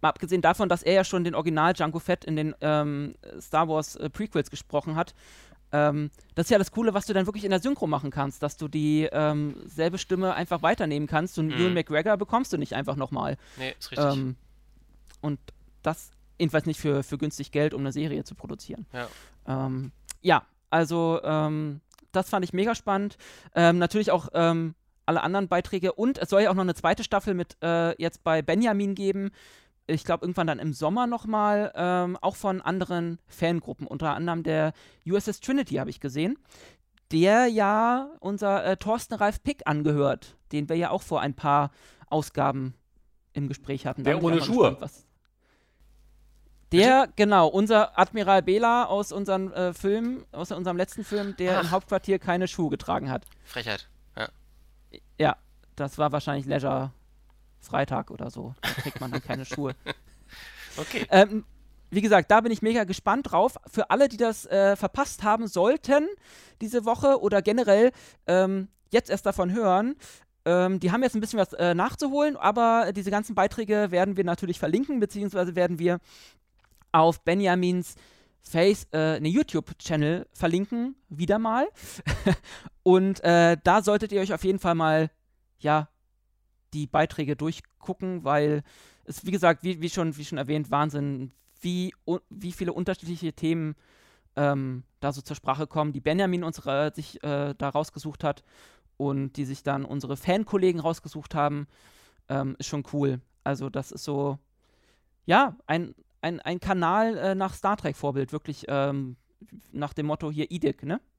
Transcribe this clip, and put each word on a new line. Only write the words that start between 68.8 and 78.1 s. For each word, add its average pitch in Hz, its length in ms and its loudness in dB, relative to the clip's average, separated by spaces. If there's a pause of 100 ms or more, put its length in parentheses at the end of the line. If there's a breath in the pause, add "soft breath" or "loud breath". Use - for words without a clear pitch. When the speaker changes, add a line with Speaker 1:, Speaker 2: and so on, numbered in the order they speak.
Speaker 1:
jetzt 226 180 2
erst 196 160 -2
davon 185 260 0
hören, 220 440 2 (480 loud breath)
ähm, 180 340 2
die 180 140 0
haben 226 100 2
jetzt 247 140 0
ein 214 40 0
bisschen 214 200 -2
was, 185 140 2
äh, 175 200 2
nachzuholen, 277 640 0
aber 226 560 4
diese 190 180 -4
ganzen 208 240 -2
Beiträge 208 560 0
werden 185 260 2
wir 196 60 0
natürlich 175 380 -2
verlinken, 233 400 0
beziehungsweise 190 560 -4
werden 175 240 0
wir 175 180 2 (960 loud breath)
auf 165 320 4
Benjamins 180 720 0 (440 soft breath)